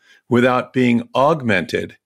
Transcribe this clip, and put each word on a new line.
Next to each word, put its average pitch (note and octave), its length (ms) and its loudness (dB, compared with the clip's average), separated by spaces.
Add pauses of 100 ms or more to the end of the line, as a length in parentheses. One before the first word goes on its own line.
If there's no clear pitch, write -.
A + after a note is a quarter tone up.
(300)
without B2 440 0
being A#2+ 400 0
augmented A#2+ 920 -2